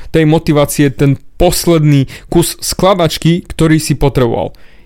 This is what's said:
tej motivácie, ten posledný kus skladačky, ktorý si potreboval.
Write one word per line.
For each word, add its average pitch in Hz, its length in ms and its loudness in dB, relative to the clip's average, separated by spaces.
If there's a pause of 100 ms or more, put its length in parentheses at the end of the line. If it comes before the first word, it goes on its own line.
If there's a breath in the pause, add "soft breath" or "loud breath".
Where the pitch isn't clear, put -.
(100)
tej 160 160 2
motivácie, 147 640 0
ten 139 280 0 (200)
posledný 151 720 2 (200 loud breath)
kus - 320 0
skladačky, 175 840 0
ktorý 160 320 0
si 147 160 -2
potreboval. 127 600 -2 (320 soft breath)